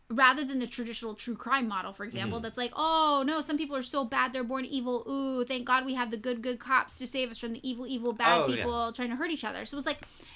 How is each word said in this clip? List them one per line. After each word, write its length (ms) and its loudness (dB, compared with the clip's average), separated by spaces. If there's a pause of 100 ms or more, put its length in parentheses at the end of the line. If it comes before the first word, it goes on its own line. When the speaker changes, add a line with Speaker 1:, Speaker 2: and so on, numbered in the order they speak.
Speaker 1:
rather 360 6
than 140 -2
the 80 -2
traditional 480 -6
true 220 -6
crime 320 0
model, 240 -4
for 120 -8
example, 340 -4
Speaker 2:
Mm-hmm. 60 -6
Speaker 1:
that's 140 -8
like, 160 -2
"Oh, 520 4
no, 160 2
some 160 0
people 180 -2
are 60 0
so 220 -2
bad, 280 2
they're 100 -2
born 220 -2
evil. 440 -2
Ooh, 360 0
thank 220 -4
God 180 4
we 100 -2
have 160 -2
the 60 -4
good, 260 -2
good 160 -2
cops 400 0
to 80 -6
save 240 -2
us 80 -12
from 140 -6
the 160 -8
evil, 180 -6
evil, 280 -2
bad 260 6
Speaker 2:
Oh, 80 4
yeah. 80 2
Speaker 1:
people 360 0
trying 180 -2
to 60 -2
hurt 140 0
each 140 -4
other." 220 -4
So 100 -6
it's 100 -4
like, 140 -2 (340)